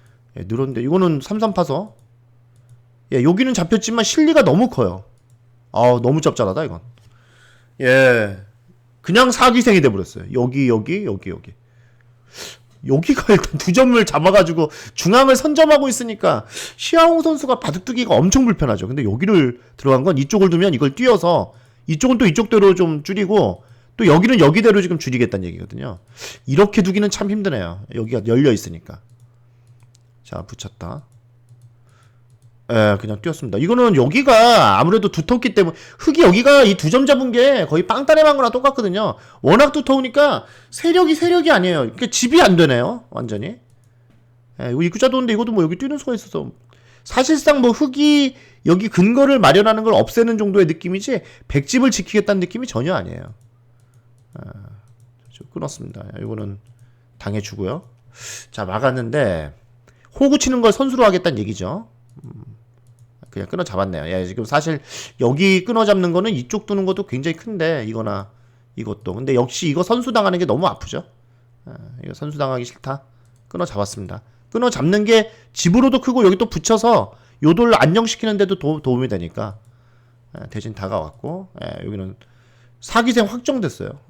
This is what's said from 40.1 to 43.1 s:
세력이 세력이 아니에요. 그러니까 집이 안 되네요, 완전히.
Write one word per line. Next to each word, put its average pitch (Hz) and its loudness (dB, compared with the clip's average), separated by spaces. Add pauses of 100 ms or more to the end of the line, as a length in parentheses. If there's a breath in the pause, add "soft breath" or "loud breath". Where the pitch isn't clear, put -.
세력이 330 2
세력이 339 0
아니에요. 180 2
그러니까 131 -4
집이 294 2
안 196 4
되네요, 156 2
완전히. 120 -10 (1000)